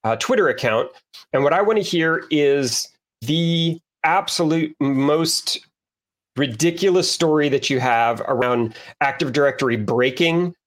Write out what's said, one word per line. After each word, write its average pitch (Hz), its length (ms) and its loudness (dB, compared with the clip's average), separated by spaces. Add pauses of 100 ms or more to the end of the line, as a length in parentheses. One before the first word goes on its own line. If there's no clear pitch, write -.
uh, 113 140 0
Twitter 196 320 2
account. 120 420 0 (420)
And 135 120 0
what 143 80 4
I 185 100 2
want 220 140 2
to 202 80 2
hear 160 460 -2
is 143 580 0 (320)
the 165 580 -2 (240)
absolute 165 800 0
most 143 840 -2 (720)
ridiculous 170 720 0
story 151 420 2
that - 200 0
you 135 80 0
have 117 440 2
around 120 520 0 (260)
Active 139 320 -2
Directory 135 440 2
breaking 135 800 0 (120)